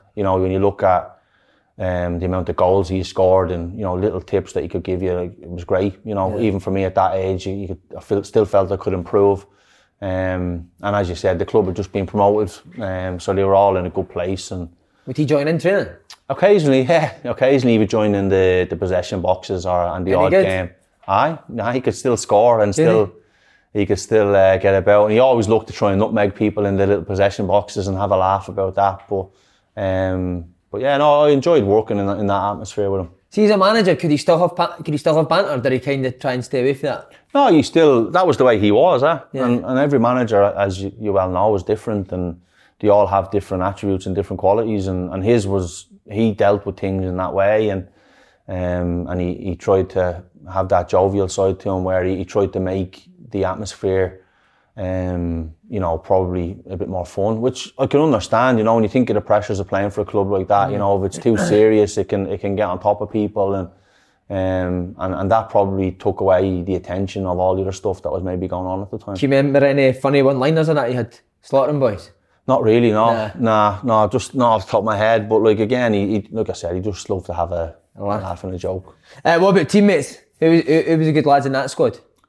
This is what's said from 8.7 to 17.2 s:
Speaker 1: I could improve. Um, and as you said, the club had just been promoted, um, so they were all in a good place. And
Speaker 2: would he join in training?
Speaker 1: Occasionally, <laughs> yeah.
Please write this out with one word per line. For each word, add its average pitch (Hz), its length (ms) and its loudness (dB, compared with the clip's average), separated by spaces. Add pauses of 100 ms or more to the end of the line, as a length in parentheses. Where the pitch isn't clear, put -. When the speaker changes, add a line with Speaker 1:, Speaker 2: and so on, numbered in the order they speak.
Speaker 1:
I 95 60 -2
could 95 160 -4
improve. 98 500 2 (560)
Um, 92 680 -4 (120)
and 101 140 -2
as 98 120 0
you 90 60 -6
said, 90 240 -2
the 98 80 -2
club 107 200 2
had 90 100 -6
just 101 160 -6
been 98 140 -4
promoted, 104 460 0 (280)
um, 92 400 -6
so 101 120 -4
they 98 120 0
were 98 100 2
all 98 220 4
in 90 100 -2
a 87 40 -6
good 92 200 -6
place. 90 400 -8
And 87 180 -10 (380)
Speaker 2:
would 131 100 -10
he 151 100 -2
join 143 220 0
in 165 100 0
training? 175 300 -2 (400)
Speaker 1:
Occasionally, 147 540 4
<laughs> 123 60 -2
yeah. 156 260 2 (100)